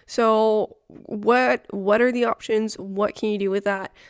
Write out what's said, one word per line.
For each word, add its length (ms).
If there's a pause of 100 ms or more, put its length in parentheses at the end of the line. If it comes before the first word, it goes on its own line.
So 720 (100)
what, 840
what 300
are 100
the 140
options? 520
What 380
can 140
you 80
do 120
with 140
that? 280 (180)